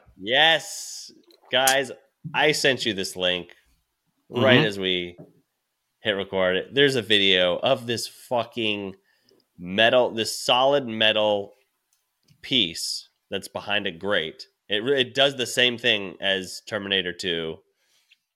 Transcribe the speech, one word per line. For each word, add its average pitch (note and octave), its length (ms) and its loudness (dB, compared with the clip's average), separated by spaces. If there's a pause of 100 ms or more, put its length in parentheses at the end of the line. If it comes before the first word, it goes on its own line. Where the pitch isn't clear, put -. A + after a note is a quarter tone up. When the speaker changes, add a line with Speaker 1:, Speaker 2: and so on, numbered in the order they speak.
(200)
Speaker 1:
Yes. C#3+ 920 0 (400)
Guys, C3 400 2 (420)
I D3 180 2
sent C3+ 340 0
you A2+ 80 0
this F#2 220 -6
link F2+ 360 -2 (760)
right B2+ 280 4
Speaker 2:
Mm-hmm. A#2 100 4
Speaker 1:
as G2+ 120 -4
we F2+ 380 -2 (840)
hit A2 100 -2
record. F#2+ 640 -2
There's C#3 240 4
a A2+ 40 -2
video F#2+ 560 4
of A#2+ 300 -2
this A#2 200 -4
fucking G#2+ 880 -6 (600)
metal, A2 540 4
this A2 260 -4
solid C3+ 480 2
metal G#2+ 680 0 (880)
piece - 640 -2 (240)
that's G2 160 -8
behind G2+ 400 -6
a F#2 40 -6
grate. E2+ 540 -4 (240)
It G#2 140 -2
re-, C#3 160 0
it A#2 160 -2
does C3+ 220 2
the A#2+ 100 -4
same B2 300 2
thing G#2 420 0
as F#2+ 480 -4
Terminator G2 460 -2
two. E2 420 -4 (800)